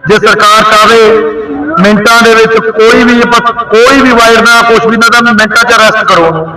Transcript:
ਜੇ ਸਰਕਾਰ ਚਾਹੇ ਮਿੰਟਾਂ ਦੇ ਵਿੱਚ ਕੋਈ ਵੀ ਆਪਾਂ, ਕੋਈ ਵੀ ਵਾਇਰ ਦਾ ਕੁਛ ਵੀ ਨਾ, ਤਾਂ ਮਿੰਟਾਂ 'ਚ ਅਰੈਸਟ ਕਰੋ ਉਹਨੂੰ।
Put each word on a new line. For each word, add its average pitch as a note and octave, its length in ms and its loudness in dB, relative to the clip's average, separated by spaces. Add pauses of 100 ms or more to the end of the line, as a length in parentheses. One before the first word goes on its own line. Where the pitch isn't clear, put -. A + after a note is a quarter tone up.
ਜੇ G#3 180 2
ਸਰਕਾਰ G#3+ 360 2
ਚਾਹੇ A3 480 2 (680)
ਮਿੰਟਾਂ G#3+ 420 2
ਦੇ A3+ 120 2
ਵਿੱਚ A3 240 0 (120)
ਕੋਈ A#3 340 0
ਵੀ A#3+ 180 0
ਆਪਾਂ, A#3+ 420 -2
ਕੋਈ B3 360 2
ਵੀ B3+ 100 0
ਵਾਇਰ A3+ 300 2
ਦਾ A#3 220 2
ਕੁਛ A#3 240 0
ਵੀ A3+ 100 -2
ਨਾ, A3 160 0
ਤਾਂ A#3 100 0
ਮਿੰਟਾਂ A3+ 420 -2
'ਚ A#3+ 100 -2
ਅਰੈਸਟ A3 300 0
ਕਰੋ E3+ 220 0
ਉਹਨੂੰ। D#3+ 200 -4 (100)